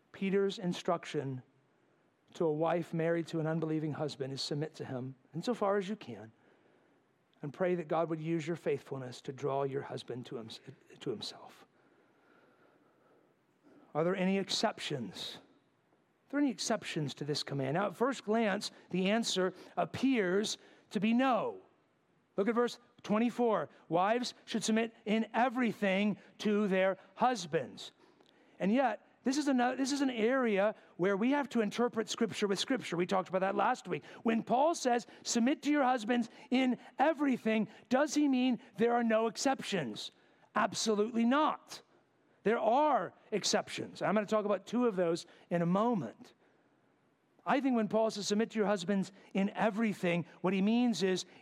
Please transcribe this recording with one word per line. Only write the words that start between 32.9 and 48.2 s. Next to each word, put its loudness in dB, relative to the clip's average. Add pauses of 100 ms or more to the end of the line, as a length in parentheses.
We 0
talked 0
about 0
that 0
last 0
week. -4 (200)
When 2
Paul 4
says, 0 (160)
"Submit 2
to 2
your 4
husbands 0 (200)
in 2 (220)
everything," 2 (220)
does 2
he 4
mean 2 (180)
there 4
are 2
no 2
exceptions? -4 (440)
Absolutely 2
not. 0 (640)
There 2
are 4 (180)
exceptions. -2
I'm 2
gonna 2
talk 0
about -2
two 0
of 0
those 0 (240)
in 2
a 2
moment. 0 (1120)
I 4
think 2
when 2
Paul 2
says, -6